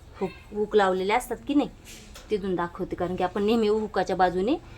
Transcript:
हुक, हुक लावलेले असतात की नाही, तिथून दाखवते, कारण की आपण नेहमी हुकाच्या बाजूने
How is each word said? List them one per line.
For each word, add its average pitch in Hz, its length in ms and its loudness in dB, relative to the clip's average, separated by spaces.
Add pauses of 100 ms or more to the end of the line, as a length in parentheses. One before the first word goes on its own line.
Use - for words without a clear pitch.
(200)
हुक, 190 100 -2 (260)
हुक 208 200 0
लावलेले 190 380 4
असतात 247 240 0 (100)
की 285 60 -2
नाही, 277 160 4 (600)
तिथून 196 260 0
दाखवते, 170 400 -4
कारण 180 200 -2
की 185 80 -2
आपण 202 200 0
नेहमी 220 240 4
हुकाच्या 208 480 0
बाजूने 185 400 2 (220)